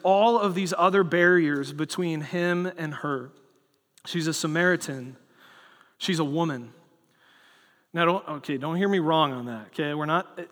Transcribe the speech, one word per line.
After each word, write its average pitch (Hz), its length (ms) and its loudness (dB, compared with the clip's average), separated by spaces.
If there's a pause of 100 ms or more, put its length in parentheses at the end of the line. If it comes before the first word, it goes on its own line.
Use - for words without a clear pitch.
all 208 340 4
of 202 160 0
these 180 240 -2
other 185 260 4
barriers 160 720 2
between 156 480 -4
him 175 560 -2
and 156 160 -6
her. 135 380 -6 (760)
She's 160 220 -4
a 160 80 0
Samaritan. 156 840 -2 (800)
She's 170 220 -2
a 160 40 0
woman. 143 500 -4 (1200)
Now, 170 120 2
don't, 180 220 0
okay, 147 300 -6
don't 151 180 -4
hear 196 140 2
me 196 100 2
wrong 156 320 4
on 123 140 -6
that, 113 220 -10
okay? 147 260 -4
We're 151 120 -4
not, 170 340 -2 (120)